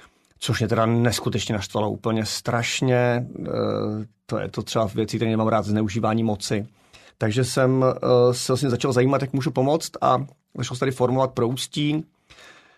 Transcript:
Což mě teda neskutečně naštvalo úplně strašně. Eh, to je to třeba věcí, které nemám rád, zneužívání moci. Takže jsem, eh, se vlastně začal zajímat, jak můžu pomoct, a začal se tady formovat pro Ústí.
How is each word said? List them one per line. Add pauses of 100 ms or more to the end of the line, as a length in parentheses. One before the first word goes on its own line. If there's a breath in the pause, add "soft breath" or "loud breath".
(380 loud breath)
Což
mě
teda
neskutečně
naštvalo
úplně
strašně. (200)
Eh, (760)
to
je
to
třeba
věcí,
které
nemám
rád,
zneužívání
moci. (520 loud breath)
Takže
jsem,
eh,
se
vlastně
začal
zajímat,
jak
můžu
pomoct, (100)
a (280)
začal
se
tady
formovat
pro
Ústí. (720 loud breath)